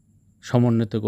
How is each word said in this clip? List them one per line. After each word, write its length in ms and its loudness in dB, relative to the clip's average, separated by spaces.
সমন্বিত 500 0